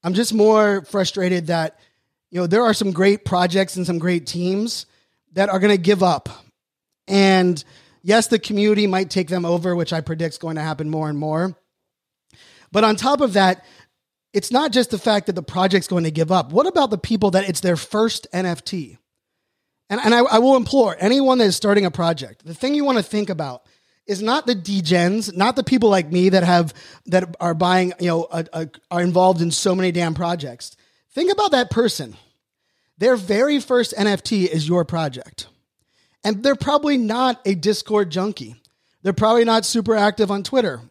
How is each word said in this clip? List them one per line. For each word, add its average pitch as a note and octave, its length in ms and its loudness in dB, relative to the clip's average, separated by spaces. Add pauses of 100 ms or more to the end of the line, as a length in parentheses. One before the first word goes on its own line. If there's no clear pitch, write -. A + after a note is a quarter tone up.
I'm F3+ 120 -2
just A3 180 0
more G#3 520 4
frustrated F3+ 640 -2
that, E3 320 -4 (520)
you F3 100 -4
know, F3 60 -2
there G#3 160 2
are A3 100 4
some G3 180 -2
great F#3+ 340 2
projects F#3 500 0
and F3+ 100 -4
some E3+ 140 -2
great E3+ 260 -2
teams F#3+ 640 -4 (460)
that G3 160 0
are F#3+ 100 0
gonna G3+ 180 4
give F#3 240 2
up. E3+ 280 0 (800)
And F#3+ 560 4 (380)
yes, G#3+ 260 2
the A3+ 120 2
community G#3 480 0
might F#3 240 -2
take F3 180 -2
them F3 160 -4
over, F3 300 -2
which E3+ 180 -4
I D#3+ 80 -4
predict D#3+ 320 -6
is - 40 -18
going D#3+ 200 -8
to D3+ 40 -6
happen D#3 280 -6
more D#3 180 -4
and D3 100 -6
more. D#3 380 -4 (1120)
But G#3+ 140 2
on G#3+ 140 2
top C#4 240 0
of B3+ 120 0
that, F#3 300 2 (720)
it's - 180 -4
not C4 220 0
just B3 160 2
the A3 80 -4
fact G#3 300 -2
that F#3 80 -4
the E3+ 80 -8
project's F#3 440 0
going F3 160 -2
to D#3+ 80 -2
give D#3+ 180 -2
up. D#3+ 220 0
What C4 160 2
about E4 220 0
the G3+ 80 -4
people G3+ 340 -2
that F#3+ 160 0
it's F3+ 140 -6
their F3+ 160 0
first A3 560 -4
N F#3 120 -4
F E3+ 200 -6
T? C3+ 320 -10 (920)
And, G#3+ 120 -4
and A3+ 120 4
I, A#3+ 60 4
I A#3+ 200 4
will C4 180 6
implore A#3 420 2
anyone B3+ 380 2
that A#3 80 4
is F#3 100 2
starting G3+ 300 2
a F3 60 -2
project, D#3+ 540 -4
the E3 80 -16
thing C4+ 220 -4
you D4 80 0
wanna B3+ 200 0
think G#3 260 -4
about D3 360 -8 (400)
is G3 160 -6
not A#3 260 -2
the A#3+ 80 0
degens, F#3 800 -2
not G3+ 220 0
the C4 80 -2
people A#3 260 2
like F3+ 220 2
me F3+ 160 4
that F#3 160 4
have, F3 300 2 (320)
that F3+ 340 -2
are E3+ 140 -2
buying, F#3 480 2
you F3 60 -2
know, E3 240 -2
a, E3 200 -6
a, D#3+ 180 -8 (220)
are F3 100 -2
involved F3+ 400 4
in E3+ 80 0
so F3+ 260 0
many F#3 180 -2
damn E3+ 200 -2
projects. D3+ 600 -8 (360)
Think F4 200 0
about G4+ 200 0
that B3+ 180 2
person. E3 480 -2 (800)
Their B3 180 2
very A3+ 460 0
first B3 340 0
N G3+ 120 0
F G3+ 160 -2
T G3+ 200 0
is D#3+ 240 -2
your F3 160 0
project. D3+ 640 -8 (800)
And G#3 160 -4
they're C4+ 140 2
probably D4 420 0
not A#3+ 480 -2
a G3 80 0
Discord G3+ 560 -2
junkie. D#3 460 -6 (460)
They're G3 100 -2
probably A3 320 4
not A3+ 220 2
super A3+ 280 0
active G#3 380 2
on G3+ 120 -4
Twitter. F#3+ 360 -2 (120)